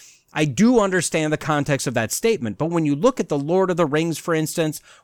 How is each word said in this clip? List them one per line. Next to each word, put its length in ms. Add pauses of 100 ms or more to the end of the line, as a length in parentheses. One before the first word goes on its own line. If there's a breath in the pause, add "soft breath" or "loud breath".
(320 loud breath)
I 140
do 340
understand 540
the 40
context 480
of 80
that 180
statement, 440
but 140
when 160
you 80
look 260
at 80
The 100
Lord 320
of 60
the 100
Rings, 300
for 180
instance, 460 (240 soft breath)